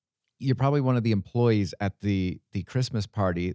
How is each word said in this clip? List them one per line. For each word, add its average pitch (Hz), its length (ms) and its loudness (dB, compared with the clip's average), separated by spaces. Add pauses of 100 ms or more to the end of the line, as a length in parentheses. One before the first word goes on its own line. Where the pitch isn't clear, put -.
(400)
you're 135 160 0
probably 139 260 2
one 127 160 2
of 113 60 0
the 113 80 2
employees 107 680 2
at 98 220 -4
the, 95 380 -2 (140)
the 92 100 -4
Christmas 120 420 -4
party 90 500 -2